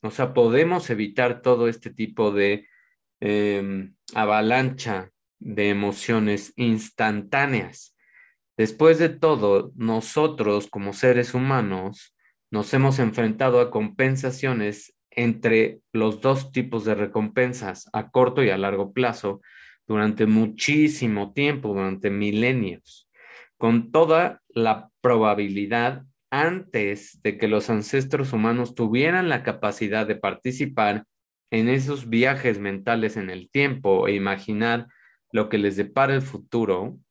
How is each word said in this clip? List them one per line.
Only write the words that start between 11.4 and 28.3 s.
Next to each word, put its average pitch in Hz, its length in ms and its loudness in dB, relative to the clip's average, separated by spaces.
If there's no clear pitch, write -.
nos 104 220 -4
hemos 135 280 4
enfrentado 120 600 2
a 123 100 2
compensaciones 123 1200 -2
entre 113 720 2
los 110 280 0
dos 135 320 0
tipos 113 320 -4
de 110 100 0
recompensas, 107 1000 -2
a 107 180 -6
corto 127 340 4
y 107 60 2
a 95 80 0
largo 98 340 -2
plazo, 110 480 -2
durante 107 380 0
muchísimo 110 1080 2
tiempo, 143 360 -2
durante 95 420 -2
milenios. 104 1000 -2
Con 117 360 2
toda 160 560 4
la 113 420 -2
probabilidad, 110 1040 0
antes 135 920 -4
de 101 160 -2
que 107 100 0
los 107 220 0
ancestros 135 640 -2